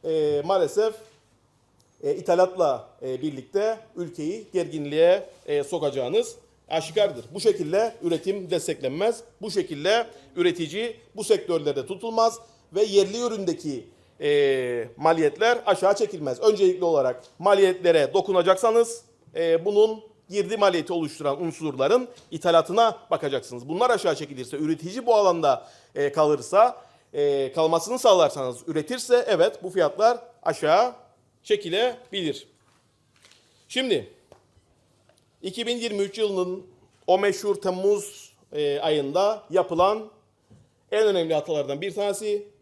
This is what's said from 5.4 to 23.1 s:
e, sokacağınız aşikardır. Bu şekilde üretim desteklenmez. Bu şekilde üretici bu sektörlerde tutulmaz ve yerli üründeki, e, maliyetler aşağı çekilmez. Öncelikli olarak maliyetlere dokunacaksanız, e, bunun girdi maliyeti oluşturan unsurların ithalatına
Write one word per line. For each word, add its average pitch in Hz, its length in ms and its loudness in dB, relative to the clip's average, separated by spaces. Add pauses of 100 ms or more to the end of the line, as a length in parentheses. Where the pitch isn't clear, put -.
e, 143 180 -2
sokacağınız 143 720 -4 (340)
aşikardır. 156 640 -2
Bu 190 60 -10
şekilde 202 640 0
üretim 175 480 -4
desteklenmez. 170 720 -4 (180)
Bu 220 100 -8
şekilde 185 560 -2 (280)
üretici 175 600 -2 (200)
bu 208 80 -8
sektörlerde 147 640 0
tutulmaz 226 540 -2 (340)
ve 208 100 0
yerli 202 360 2
üründeki, 175 680 -4 (340)
e, 135 680 0 (100)
maliyetler 165 680 2
aşağı 202 300 2
çekilmez. 165 440 -4
Öncelikli 190 440 4
olarak 139 400 0 (160)
maliyetlere 185 760 4
dokunacaksanız, 196 920 2 (300)
e, 165 300 0
bunun 220 380 4 (260)
girdi 196 280 -2
maliyeti 180 360 2
oluşturan 147 480 -4
unsurların 160 680 0 (240)
ithalatına 175 680 2 (140)